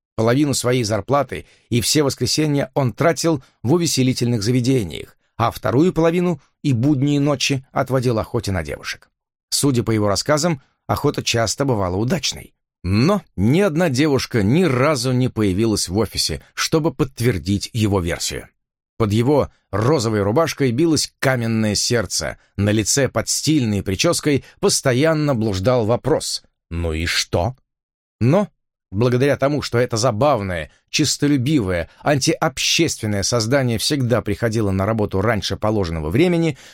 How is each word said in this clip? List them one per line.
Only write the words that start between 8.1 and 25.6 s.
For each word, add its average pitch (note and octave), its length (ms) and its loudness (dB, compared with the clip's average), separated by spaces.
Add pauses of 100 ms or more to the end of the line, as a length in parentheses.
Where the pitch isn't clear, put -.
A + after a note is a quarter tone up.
охоте G#2 340 -4
на F2 120 -2
девушек. - 480 -12 (400)
Судя B2+ 320 2
по - 80 -2
его G#2 160 0
рассказам, D3 560 0 (240)
охота C#3+ 340 -2
часто A#2 420 -2
бывала G2+ 320 0
удачной. B2+ 600 -4 (340)
Но D3 320 2 (140)
ни A#2 240 2
одна F3 300 2
девушка B2+ 540 0
ни C3+ 200 4
разу C3 480 0
не B2+ 160 0
появилась G#2 640 0
в F2+ 80 -2
офисе, E2 440 -2 (120)
чтобы D#3+ 400 0
подтвердить G2+ 800 -2
его G#2 260 0
версию. D2 480 -6 (500)
Под A2 140 0
его A#2+ 400 2 (200)
розовой G#2+ 520 0
рубашкой C3+ 480 0
билось D3 480 0
каменное A2+ 560 0
сердце, F2+ 640 -2 (180)
на G#2 140 2
лице A2 400 2
под G#2+ 180 -4
стильной A#2 560 0
прической C#3+ 640 0 (160)
постоянно D3+ 760 2
блуждал A2 500 0